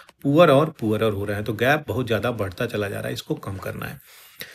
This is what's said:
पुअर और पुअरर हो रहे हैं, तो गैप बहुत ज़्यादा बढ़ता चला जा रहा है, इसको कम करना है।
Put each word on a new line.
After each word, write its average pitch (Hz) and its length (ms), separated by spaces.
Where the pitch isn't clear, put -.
पुअर 151 260
और 147 300
पुअरर 107 320
हो 98 140
रहे 101 100
हैं, 107 100
तो 117 80
गैप 135 340
बहुत 127 200
ज़्यादा 113 240
बढ़ता 107 340
चला 104 240
जा 107 80
रहा 110 100
है, 127 60
इसको - 220
कम 95 200
करना - 300
है। - 140